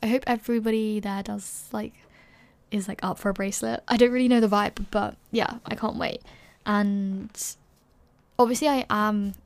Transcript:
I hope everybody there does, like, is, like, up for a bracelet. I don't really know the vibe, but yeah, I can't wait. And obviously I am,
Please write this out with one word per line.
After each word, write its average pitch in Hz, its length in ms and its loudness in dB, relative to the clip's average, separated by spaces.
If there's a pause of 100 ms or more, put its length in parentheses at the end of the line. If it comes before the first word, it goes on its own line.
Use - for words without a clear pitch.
I 220 40 0
hope 220 200 2
everybody 220 720 0
there 202 240 -4
does, - 480 -10
like, 214 220 -6 (800)
is, 202 160 -2
like, - 160 -10
up - 160 -4
for 202 100 -2
a 196 40 2
bracelet. 202 540 -4
I 240 100 2
don't 240 140 8
really 254 160 4
know 240 120 6
the 226 80 6
vibe, 208 440 0
but 208 240 -2 (160)
yeah, 233 340 -2
I 214 100 -6
can't - 220 -4
wait. - 240 -4 (440)
And 202 640 0 (1080)
obviously 247 300 4
I 277 220 2
am, 208 440 0 (120)